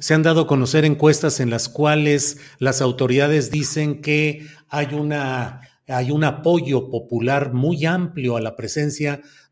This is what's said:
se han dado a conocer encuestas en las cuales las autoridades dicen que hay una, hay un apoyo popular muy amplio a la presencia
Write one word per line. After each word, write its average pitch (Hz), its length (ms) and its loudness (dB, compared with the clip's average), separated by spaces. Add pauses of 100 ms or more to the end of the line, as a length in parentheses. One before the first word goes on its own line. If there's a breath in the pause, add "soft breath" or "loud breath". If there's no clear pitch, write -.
se - 140 0
han 156 80 4
dado 165 200 4
a 160 40 -2
conocer 143 380 2
encuestas 147 560 2
en 123 80 0
las 117 200 -4
cuales 147 720 0 (180 loud breath)
las 131 240 0
autoridades 131 680 2
dicen 151 500 -4
que 151 420 -2 (260 loud breath)
hay 147 260 -4
una, 143 640 -4 (260 loud breath)
hay 127 240 -2
un 151 140 0
apoyo 143 680 0
popular 123 600 -2
muy 147 340 0
amplio 165 500 -2
a 113 40 -2
la 110 160 -6
presencia 147 640 -4 (320 loud breath)